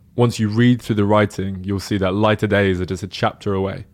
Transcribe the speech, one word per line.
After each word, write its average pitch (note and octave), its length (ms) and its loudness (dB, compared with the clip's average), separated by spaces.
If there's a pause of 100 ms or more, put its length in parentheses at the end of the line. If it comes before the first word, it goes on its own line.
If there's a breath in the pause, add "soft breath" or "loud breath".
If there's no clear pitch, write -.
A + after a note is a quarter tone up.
(160 soft breath)
once A#2+ 240 2
you G#2+ 100 2
read A#2+ 320 4
through G#2+ 160 -2
the G2+ 80 2
writing, G2 580 0
you'll G2 160 -4
see G#2 180 -4
that F#2 160 0
lighter G#2+ 340 0
days G2 340 2
are F2+ 40 -2
just F#2 160 -8
a G2 60 -10
chapter - 460 -4
away. F#2+ 400 -4